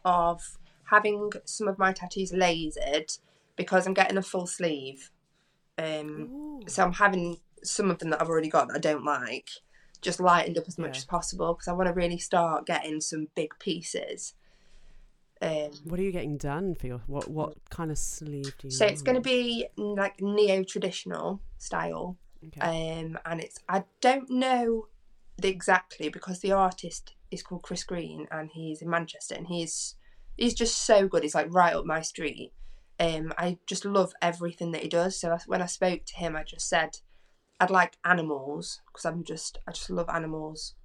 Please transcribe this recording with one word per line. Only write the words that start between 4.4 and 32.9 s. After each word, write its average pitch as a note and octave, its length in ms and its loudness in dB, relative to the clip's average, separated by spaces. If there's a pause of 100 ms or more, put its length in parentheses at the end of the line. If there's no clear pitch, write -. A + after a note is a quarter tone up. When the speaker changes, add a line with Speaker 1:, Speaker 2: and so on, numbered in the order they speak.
Speaker 1:
sleeve. C#3 640 -4 (640)
Um, D#3 540 -6
Speaker 2:
Ooh. D4 360 -12
Speaker 1:
so - 180 2
I'm F3+ 80 0
having F3+ 440 4 (260)
some G3 280 0
of E3+ 80 0
them E3 120 -4
that D#3 100 2
I've E3 80 0
already D#3+ 200 2
got D3 200 4
that A#2+ 80 -2
I - 20 0
don't D3+ 260 0
like, C3 440 -2 (520)
just F3+ 180 -2
lightened F3 380 6
up E3 100 -2
as F3 120 -12
much C#3+ 180 -6
Speaker 2:
Yeah. - 20 -6
Speaker 1:
as - 60 -10
possible F3 500 -2
'cause - 120 -10
I F3 60 -2
wanna F3+ 200 2
really F3 260 0
start E3 460 2
getting D#3 360 -2
some D#3 340 -6
big D#3 240 -4
pieces. - 760 -6 (1080)
Um, D3+ 300 -2 (120)
Speaker 2:
What E3 160 -4
are F#3+ 40 2
you G3 80 0
getting D3 260 -4
done D#3 380 -2
for - 120 -6
your, B2 200 -6
what, C#3 220 -4
what - 400 -6
kind D#3+ 220 -4
of D3 60 -2
sleeve C#3 600 -6
do C#3 120 -14
you - 20 -6
Speaker 1:
So G#3 140 4
it's G3+ 160 2
gonna B3+ 180 4
Speaker 2:
want? - 20 -4
Speaker 1:
be, A#3+ 460 0 (100)
mm, G#3 200 -2
like, G3 240 0
neo-traditional F#3+ 1200 2 (160)
style. E3+ 600 -4 (300)
Speaker 2:
Okay. D3+ 140 -10
Speaker 1:
Um, D#3+ 640 -4
and E3 160 -4
it's, - 180 -12 (100)
I F#3 140 2 (180)
don't C4 280 4
know B3 580 2 (500)
the F#3 120 0
exactly F3+ 600 2
because F#3 300 -8
the G3 120 0
artist F#3 640 0 (160)
is F3+ 120 -10
called F3 200 -10
Chris - 200 -6
Green D#3+ 480 -8
and D#3 200 -8
he's D#3+ 300 -8
in E3 80 -6
Manchester - 460 -2
and E3+ 120 -10
he's, E3+ 480 -4 (420)
he's A#3 160 4
just - 320 0
so G3+ 220 8
good. E3+ 160 2
He's, D3+ 120 -2
like, D#3+ 180 0
right F3 220 8
up D#3 100 -2
my D#3+ 160 -2
street. - 520 -8 (460)